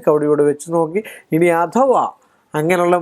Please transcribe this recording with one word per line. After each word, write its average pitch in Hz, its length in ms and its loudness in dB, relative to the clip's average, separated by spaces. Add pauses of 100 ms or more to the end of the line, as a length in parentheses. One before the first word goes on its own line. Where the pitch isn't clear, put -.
കവടിയോട് 151 440 2
വെച്ച് 147 260 -8
നോക്കി, 165 260 -4 (340)
ഇനി 175 120 4 (140)
അഥവാ 214 420 2 (520)
അങ്ങനെയുള്ള 175 440 0